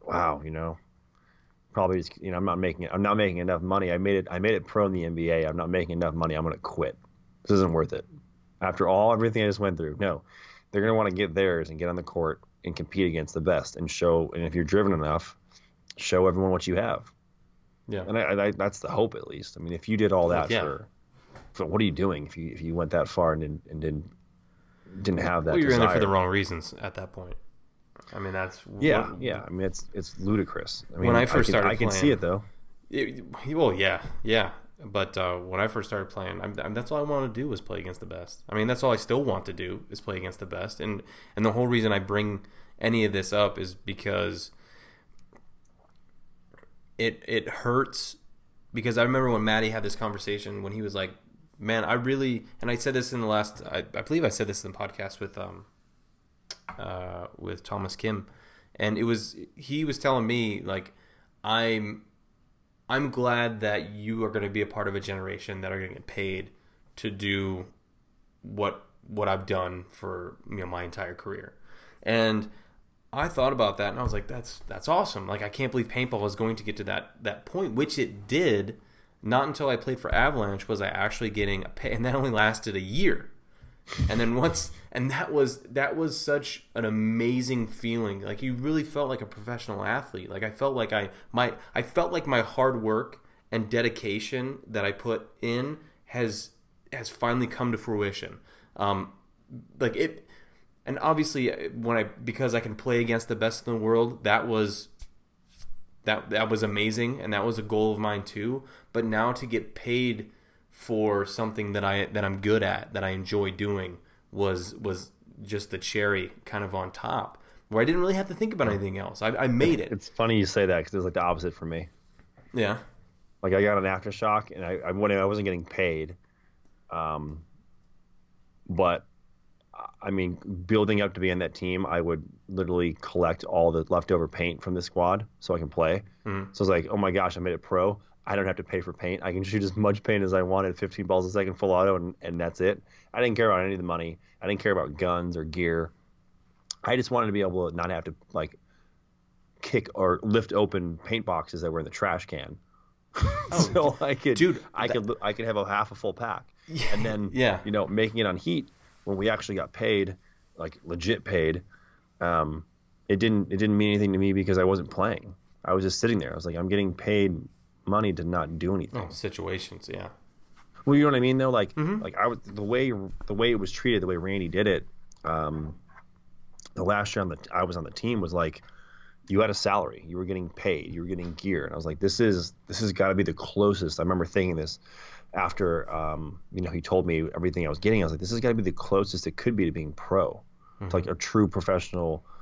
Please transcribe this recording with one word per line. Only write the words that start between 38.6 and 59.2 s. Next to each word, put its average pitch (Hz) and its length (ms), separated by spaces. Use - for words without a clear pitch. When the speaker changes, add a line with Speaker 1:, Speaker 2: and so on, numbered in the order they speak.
Speaker 2:
that's 123 160
all 131 100
I 110 40
still 120 260
want 95 240
to 98 60
do 90 380
is - 100
play 98 160
against 92 240
the 98 60
best. 90 340
And, 101 220
and 104 80
the 110 80
whole 123 160
reason 110 240
I 98 60
bring 101 420
any 113 240
of 101 80
this 95 200
up 104 260
is 92 160
because 95 760
it, 113 280
it - 220
hurts. - 680
Because 117 240
I 117 60
remember 131 260
when 107 140
Matty 110 260
had 110 120
this 101 140
conversation 101 640
when 98 100
he 107 100
was 98 120
like, 95 180
"Man, 110 260
I 87 80
really," 127 540
and 120 100
I 120 40
said 127 200
this 123 180
in 123 80
the 113 60
last, 107 380
I, 87 200
I - 80
believe 160 220
I 110 60
said 107 180
this 98 160
in 95 80
the - 60
podcast 98 420
with, 98 180
um, 92 280
uh, 90 480
with 90 260
Thomas 98 340
Kim, 107 300
and 107 220
it 110 60
was, 113 320